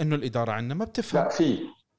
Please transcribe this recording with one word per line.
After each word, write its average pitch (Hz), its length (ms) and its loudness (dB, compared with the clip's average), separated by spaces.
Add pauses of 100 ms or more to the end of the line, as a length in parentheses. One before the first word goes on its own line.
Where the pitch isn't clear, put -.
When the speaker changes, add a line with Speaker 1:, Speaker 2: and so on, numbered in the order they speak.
Speaker 1:
إنه 151 140 2
الإدارة 117 360 -2
عنا 117 220 -4
ما 190 120 -4
بتفهم. - 380 0
Speaker 2:
لا، - 60 0
في. 269 300 2 (400)